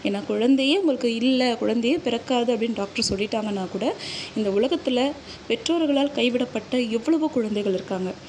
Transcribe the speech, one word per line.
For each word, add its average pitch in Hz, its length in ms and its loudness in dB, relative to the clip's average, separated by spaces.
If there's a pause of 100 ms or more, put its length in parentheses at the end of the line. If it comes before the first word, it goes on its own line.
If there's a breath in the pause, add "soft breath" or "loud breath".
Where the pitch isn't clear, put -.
ஏன்னா 202 220 -4
குழந்தையே 262 520 4
உங்களுக்கு 254 380 2
இல்ல, 247 440 2
குழந்தையே 233 380 2
பிறக்காது 240 580 0
அப்படின்னு 226 200 0
டாக்டர் 202 340 -4
சொல்லிட்டாங்கன்னா 208 600 -2
கூட, 214 220 0 (420 loud breath)
இந்த 214 140 0
உலகத்துல 247 600 2 (360 loud breath)
பெற்றோர்களால் 285 640 2
கைவிடப்பட்ட 247 680 0
எவ்வளவோ 247 480 0
குழந்தைகள் 214 460 -2
இருக்காங்க. 185 380 -4 (180)